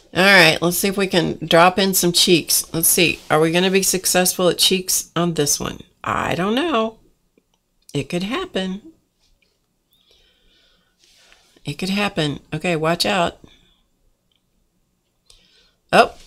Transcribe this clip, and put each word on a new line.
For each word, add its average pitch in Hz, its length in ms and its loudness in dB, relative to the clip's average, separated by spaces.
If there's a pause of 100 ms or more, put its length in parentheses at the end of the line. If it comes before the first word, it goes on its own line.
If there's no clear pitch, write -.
(140)
All 170 80 0
right, 185 400 6
let's 175 140 0
see - 100 -2
if 196 100 -2
we 196 120 0
can 160 360 0
drop 175 320 4
in 190 160 0
some 180 200 0
cheeks. - 600 0
Let's 165 160 -2
see, 165 300 2 (100)
are 156 120 2
we 165 100 2
gonna 180 200 0
be 190 120 0
successful 180 680 0
at 165 100 -2
cheeks - 580 -2
on 170 180 -2
this 147 240 -2
one? - 220 -10 (240)
I 104 320 -2
don't 190 180 -2
know. 240 440 -2 (920)
It 139 160 -6
could 175 140 -6
happen. 220 680 -8 (2750)
It 143 140 -10
could 190 120 -6
happen. 196 480 -2 (160)
Okay, 165 220 -2
watch 160 280 -2
out. 196 360 -2 (2500)
Oh, - 220 0 (120)